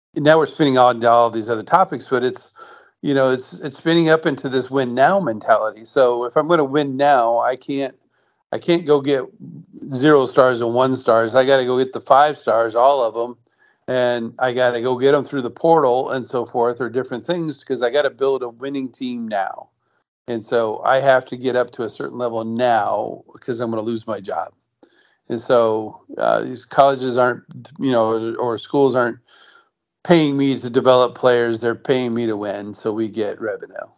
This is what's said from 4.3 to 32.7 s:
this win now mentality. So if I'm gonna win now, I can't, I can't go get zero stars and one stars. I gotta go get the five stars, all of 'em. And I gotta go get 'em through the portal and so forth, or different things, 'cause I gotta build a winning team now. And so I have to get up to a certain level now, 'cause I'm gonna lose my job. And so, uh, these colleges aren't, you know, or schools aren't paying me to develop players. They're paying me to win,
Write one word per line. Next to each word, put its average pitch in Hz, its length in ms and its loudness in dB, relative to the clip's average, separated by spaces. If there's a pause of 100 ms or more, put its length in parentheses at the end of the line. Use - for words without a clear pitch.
this 131 220 -2
win 127 240 -2
now 156 260 4
mentality. 110 640 0
So 123 400 2
if 120 140 -6
I'm 151 100 0
gonna 165 160 2
win 139 320 -2
now, 127 420 2
I 120 160 -2
can't, 139 400 -8 (560)
I - 80 -6
can't 170 280 0
go 143 160 2
get 135 220 -2 (680)
zero 135 320 4
stars 127 380 2
and 117 100 -2
one 131 220 2
stars. 113 400 0
I 131 100 4
gotta 131 220 2
go 127 100 0
get 131 160 -2
the 113 80 -10
five 139 380 2
stars, 113 360 0
all 127 300 4
of 110 100 -4
'em. 117 220 -6 (500)
And 123 520 -2
I 127 160 -2
gotta 123 260 0
go 127 160 -2
get 139 180 2
'em 139 100 0
through 139 180 -6
the 120 80 -6
portal 139 640 0
and 127 120 -6
so 120 220 -6
forth, 120 340 -2
or 123 80 -4
different 123 380 -8
things, 165 360 -6
'cause 123 200 -6
I 123 80 0
gotta 143 180 0
build 131 340 -2
a 123 60 -6
winning 131 400 -10
team 120 400 -10
now. 98 400 -6 (580)
And 117 160 -6
so 113 400 -2
I 131 180 0
have 131 260 2
to 127 100 -10
get 123 200 -4
up 123 160 -2
to 131 100 -10
a 110 80 -6
certain 139 260 -12
level 117 280 -6
now, 113 800 -2 (180)
'cause 117 200 -8
I'm 120 100 -4
gonna 113 120 -6
lose 113 240 -6
my 104 140 -8
job. 85 320 -8 (760)
And 120 100 -6
so, 113 600 0 (160)
uh, 57 240 0
these 123 240 -10
colleges 131 540 0
aren't, 123 240 0 (360)
you 131 140 -2
know, 113 440 0
or 117 200 -4
schools 139 380 0
aren't 120 240 -2 (840)
paying 156 340 2
me 135 220 0
to 123 100 -8
develop 127 460 4
players. 117 460 2
They're 117 140 -2
paying 123 380 -2
me 117 140 -2
to 110 100 -2
win, 104 380 -8